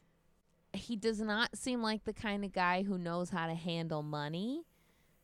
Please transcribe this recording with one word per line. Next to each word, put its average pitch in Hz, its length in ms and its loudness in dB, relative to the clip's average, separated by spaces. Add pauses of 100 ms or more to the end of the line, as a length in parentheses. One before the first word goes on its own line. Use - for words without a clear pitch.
(720)
He 226 240 -4
does 214 240 2
not 214 360 2
seem 247 240 -2
like 220 240 0
the 220 80 -2
kind 202 320 -2
of 190 80 -6
guy 180 300 4
who 196 160 2
knows 175 320 0
how 165 160 0
to 165 80 -2
handle 165 480 -2
money. 160 600 -2 (600)